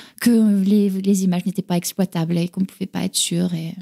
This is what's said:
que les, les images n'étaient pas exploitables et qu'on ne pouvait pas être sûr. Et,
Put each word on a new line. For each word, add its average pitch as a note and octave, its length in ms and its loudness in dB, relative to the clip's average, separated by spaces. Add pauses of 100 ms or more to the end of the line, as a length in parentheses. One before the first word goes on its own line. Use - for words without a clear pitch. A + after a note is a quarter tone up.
(200)
que A3 420 4
les, G3+ 280 4
les F#3+ 340 0
images F3+ 220 0
n'étaient F3+ 160 -4
pas F3+ 140 -2
exploitables F3 640 -2
et E3+ 100 -2
qu'on F#3 120 -8
ne F#3+ 60 0
pouvait - 200 -10
pas F3+ 180 -6
être F#3+ 120 -6
sûr. F3 380 -2
Et, D#3+ 280 -8